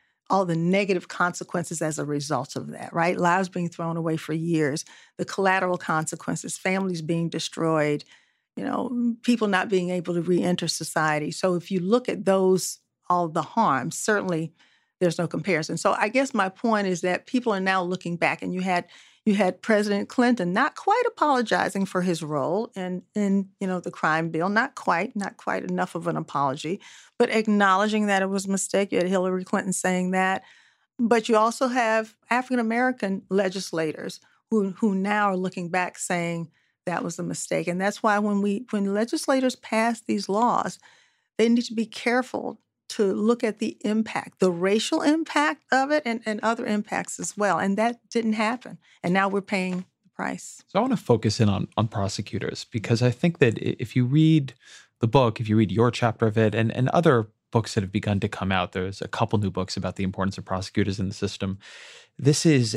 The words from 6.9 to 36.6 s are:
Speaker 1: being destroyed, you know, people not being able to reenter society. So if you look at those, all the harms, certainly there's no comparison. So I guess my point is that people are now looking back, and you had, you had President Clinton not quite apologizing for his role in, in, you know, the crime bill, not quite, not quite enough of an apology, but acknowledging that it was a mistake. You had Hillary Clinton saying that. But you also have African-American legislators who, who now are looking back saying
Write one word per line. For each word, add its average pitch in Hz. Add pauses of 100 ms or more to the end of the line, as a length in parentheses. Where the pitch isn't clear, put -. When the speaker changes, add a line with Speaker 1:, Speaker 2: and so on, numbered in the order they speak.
Speaker 1:
being 170
destroyed, 160 (520)
you -
know, 240
people 220
not 185
being 180
able 180
to 170
reenter 175
society. 156
So 185
if 175
you 190
look 220
at 185
those, 190 (300)
all 175
the 160
harms, 156
certainly 180 (480)
there's 170
no 170
comparison. 160
So 196
I 214
guess 262
my 196
point 208
is 180
that 180
people 240
are 190
now 190
looking 175
back, 160
and 185
you 180
had, 180 (400)
you 214
had 190
President 208
Clinton 240
not 254
quite 453
apologizing 214
for 185
his 175
role 151
in, 180 (120)
in, 196 (120)
you 196
know, 185
the 175
crime 165
bill, 160
not 214
quite, 185
not 202
quite -
enough 180
of 170
an 160
apology, 151 (380)
but 240
acknowledging 208
that 196
it 190
was 196
a 190
mistake. 196
You 190
had 175
Hillary 185
Clinton 190
saying 180
that. 190 (560)
But 226
you 233
also 233
have 226 (160)
African-American 240
legislators 185 (300)
who, 202
who 202
now 202
are 190
looking 185
back 180
saying 170 (360)